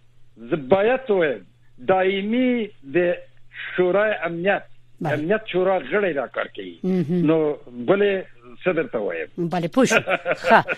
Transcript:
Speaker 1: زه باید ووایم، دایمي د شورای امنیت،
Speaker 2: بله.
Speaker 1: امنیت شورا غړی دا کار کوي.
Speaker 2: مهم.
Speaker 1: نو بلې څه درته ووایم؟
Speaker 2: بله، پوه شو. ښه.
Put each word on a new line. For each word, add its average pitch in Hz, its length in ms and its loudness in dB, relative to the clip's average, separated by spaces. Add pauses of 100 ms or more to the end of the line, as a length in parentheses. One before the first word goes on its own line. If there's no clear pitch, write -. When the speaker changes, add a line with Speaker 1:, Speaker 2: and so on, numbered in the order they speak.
(380)
Speaker 1:
زه 120 180 -4
باید 202 540 2
ووایم، 156 360 0 (320)
دایمي 196 880 2 (260)
د 175 200 2 (600)
شورای 196 360 2 (100)
امنیت، 170 400 -2 (380)
Speaker 2:
بله. 151 140 -2
Speaker 1:
امنیت 170 320 0
شورا 185 320 0
غړی 170 360 0
دا 127 120 -4
کار 107 200 -6 (100)
کوي. 92 280 -12
Speaker 2:
مهم. 175 420 0
Speaker 1:
نو 156 300 2 (300)
بلې 196 360 2 (420)
څه 131 40 -2
درته 123 300 -2
ووایم؟ 95 500 -4
Speaker 2:
بله، 170 200 -2
پوه 254 160 4
شو. 220 120 4
ښه. 180 680 2 (120)